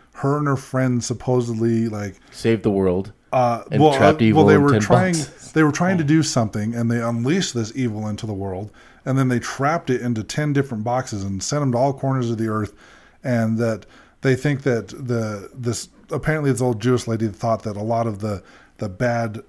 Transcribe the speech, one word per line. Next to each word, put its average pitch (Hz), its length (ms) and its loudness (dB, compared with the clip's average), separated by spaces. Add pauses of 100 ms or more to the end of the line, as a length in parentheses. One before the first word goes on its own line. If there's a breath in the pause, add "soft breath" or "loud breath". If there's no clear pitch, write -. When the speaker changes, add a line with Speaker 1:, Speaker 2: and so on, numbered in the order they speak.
(120 soft breath)
Speaker 1:
her 143 260 -2
and 147 80 -2
her 139 100 2
friend 131 460 -2
supposedly, 117 840 0
like, 101 280 -8 (140)
Speaker 2:
Saved 113 320 0
the 110 80 2
world. 98 420 2 (200)
Speaker 1:
Uh, 120 380 0
Speaker 2:
And - 120 2
Speaker 1:
well, 151 120 6
Speaker 2:
trapped 104 280 4
Speaker 1:
uh, - 20 4
Speaker 2:
evil 110 200 6
Speaker 1:
well, - 40 8
they - 80 8
Speaker 2:
in 147 60 4
Speaker 1:
were 143 100 4
Speaker 2:
ten 107 80 4
Speaker 1:
trying, 175 340 4
Speaker 2:
boxes. - 380 -8
Speaker 1:
they 160 100 4
were 147 100 4
trying 180 260 0
to 160 60 0
Speaker 3:
Hmm. 139 40 -2
Speaker 1:
do 160 140 4
something, 110 520 -2
and 117 160 0
they 117 120 0
unleashed 120 520 0
this 110 200 -4
evil 107 340 -2
into 107 180 -6
the 107 60 -4
world, 98 380 -6 (340 soft breath)
and 135 140 0
then 131 100 2
they 120 100 2
trapped 143 520 -2
it 120 100 2
into 117 220 -2
ten 151 320 -2
different 131 300 -2
boxes 120 380 -4
and 98 200 -6
sent 147 180 -2
'em 131 120 0
to 117 60 2
all 135 140 2
corners 131 380 -2
of 110 80 -4
the 110 100 -2
earth, 107 240 -2 (500 soft breath)
and 113 360 0
that 113 260 -2 (380 soft breath)
they 131 120 4
think 139 280 -2
that 117 260 0
the, 110 640 -4
this, 120 340 -6 (220)
apparently 156 400 0
this 120 120 0
old 123 180 0
Jewish 123 260 2
lady 113 220 -2
thought 113 360 -2
that 107 120 -6
a 101 60 -6
lot 117 240 0
of 104 140 -6
the, 104 220 -6 (360 soft breath)
the 107 100 -6
bad 113 600 -4